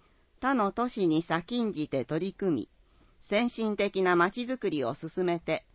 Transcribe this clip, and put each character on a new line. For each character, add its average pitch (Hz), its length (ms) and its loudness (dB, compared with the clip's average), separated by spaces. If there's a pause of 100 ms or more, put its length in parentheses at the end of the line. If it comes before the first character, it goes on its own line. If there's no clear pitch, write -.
(400)
他 262 160 0
の 202 160 2
都 240 180 -2
市 196 180 0
に 156 140 4
先 175 420 -2
ん 214 80 0
じ 151 160 -4
て 135 160 -2
取 165 240 -4
り 190 60 -8
組 165 300 0
み、 - 60 -12 (500)
先 233 300 0
進 214 280 -2
的 202 240 0
な 180 140 6
ま 175 160 4
ち 240 100 -6
づ 247 160 -4
く 208 140 -2
り 147 120 0
を 117 100 0
進 160 300 -6
め 170 160 0
て、 - 360 -4